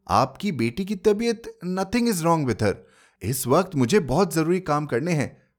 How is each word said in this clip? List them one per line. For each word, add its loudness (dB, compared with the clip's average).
आपकी 0
बेटी -2
की -6
तबीयत, 0
nothing 0
is -4
wrong 2
with -2
her। 2
इस -4
वक्त 2
मुझे 2
बहुत 0
जरूरी 0
काम -2
करने -2
हैं, -4